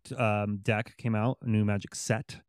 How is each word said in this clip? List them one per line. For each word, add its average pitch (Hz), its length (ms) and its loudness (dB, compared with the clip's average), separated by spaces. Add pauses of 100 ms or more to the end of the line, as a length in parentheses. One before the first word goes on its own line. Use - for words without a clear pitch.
t-, - 140 -14
um, 104 460 2
deck 110 340 0
came 113 180 -2
out, 110 280 0
a - 60 -4
new 107 160 4
Magic 104 300 -2
set. - 540 -4